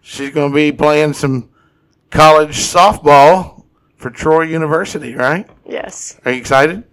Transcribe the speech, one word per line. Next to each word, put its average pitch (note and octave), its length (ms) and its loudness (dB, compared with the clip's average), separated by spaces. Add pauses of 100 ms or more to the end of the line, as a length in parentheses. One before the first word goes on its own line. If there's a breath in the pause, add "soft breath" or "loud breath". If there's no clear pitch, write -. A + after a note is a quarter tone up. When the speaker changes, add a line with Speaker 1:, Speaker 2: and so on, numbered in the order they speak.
Speaker 1:
she's - 300 -12
gonna C#3+ 220 -2
be D3+ 200 -2
playing D3+ 400 0
some C3 380 -6 (600)
college D3+ 460 4 (400)
softball D3 680 4 (320)
for B2+ 140 -12
Troy D#3 320 -2
University, D#3+ 720 -6
right? D3 340 -4 (160)
Speaker 2:
Yes. - 600 -14
Speaker 1:
Are B2+ 80 -4
you B2+ 60 -6
excited? D3 540 0